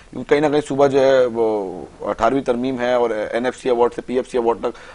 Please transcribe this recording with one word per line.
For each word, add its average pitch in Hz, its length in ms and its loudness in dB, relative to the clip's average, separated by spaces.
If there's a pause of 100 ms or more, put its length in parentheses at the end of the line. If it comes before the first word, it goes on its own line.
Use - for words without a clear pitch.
(100)
क्योंकि - 180 -12
कहीं 143 120 4
ना 151 80 2
कहीं 147 120 2
सूबा 139 260 2
जो 135 140 2
है, 131 260 4
वो 107 600 -2 (180)
अठारहवीं 117 360 0
तरमीम 123 380 -2
है 123 180 0
और 120 140 0
एनएफ़सी 120 560 -4
अवार्ड 120 240 2
से, - 100 -10
पीएफ़सी 123 360 -4
award 113 240 0
तक 120 120 -6 (200)